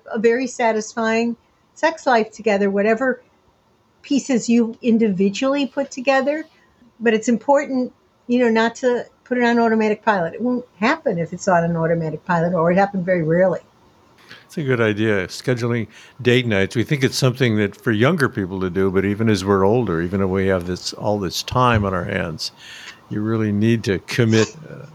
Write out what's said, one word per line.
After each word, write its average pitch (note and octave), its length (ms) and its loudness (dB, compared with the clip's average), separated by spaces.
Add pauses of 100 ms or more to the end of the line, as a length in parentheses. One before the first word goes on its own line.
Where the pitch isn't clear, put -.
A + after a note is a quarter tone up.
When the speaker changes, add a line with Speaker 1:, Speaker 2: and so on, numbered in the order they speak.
Speaker 1:
a - 120 -6
very A#3 280 2
satisfying A3+ 880 -2 (380)
sex D#4+ 320 -2
life A3+ 240 4
together, G3+ 400 0
whatever A3+ 500 0 (800)
pieces C4 460 -2
you A#3 340 2
individually A3+ 840 0
put C#4 240 -6
together. C#4 560 -2 (540)
But A3 140 2
it's A3 140 -2
important, C4 640 0 (340)
you A#3+ 120 2
know, A#3+ 120 2
not A3+ 260 0
to A#3+ 300 -2 (180)
put B3+ 140 -4
it A#3+ 60 2
on A#3 140 2
automatic A3 460 2
pilot. F#3 300 0
It - 80 -10
won't B3 240 -4 (120)
happen A#3+ 400 -2
if E3 140 -6
it's F3+ 160 -6
on E3+ 160 4
an E3+ 120 -2
automatic D#3+ 480 -2
pilot, F3 300 0
or E3 160 2
it F3+ 60 2
happened F#3+ 300 0
very F3+ 160 0
rarely. E3+ 380 2 (840)
Speaker 2:
It's - 140 -14
a E3 40 -2
good B2+ 180 0
idea, G#2+ 480 2
scheduling A#2 580 -4 (340)
date A#2+ 260 2
nights. G2 300 0
We A2 80 0
think C#3 180 -2
it's C3 140 2
something B2 400 2
that G2+ 180 0
for - 160 -4
younger C3 380 2
people F#2+ 320 -6
to F#2 100 -2
do, F#2+ 200 0
but F#2+ 160 2
even G#2 240 0
as F#2+ 140 0
we're G2 200 2
older, G2 380 2
even F#2 180 -4
if G2 80 0
we F#2+ 200 0
have F2+ 180 0
this, F2+ 260 -8
all G#2 260 -4
this F#2 240 -6
time A#2+ 440 2
on F#2+ 80 -2
our F2+ 100 -4
hands, F2+ 480 -6 (560)
you G#2+ 140 -6
really A2 300 -2
need A2 320 2
to F#2+ 160 0
commit, A2 540 2 (160)
uh, C#2 240 -18